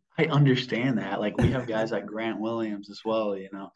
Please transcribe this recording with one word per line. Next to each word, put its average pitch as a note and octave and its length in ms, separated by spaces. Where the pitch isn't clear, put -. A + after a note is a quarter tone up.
I D#3+ 80
understand B2+ 720
that. G2 220
Like, G#2 180
we A#2+ 120
have B2+ 160
guys A2 260
like G2+ 140
Grant G#2+ 340
Williams G#2+ 480
as G2+ 160
well, A2 320
you F#2+ 160
know. G2 240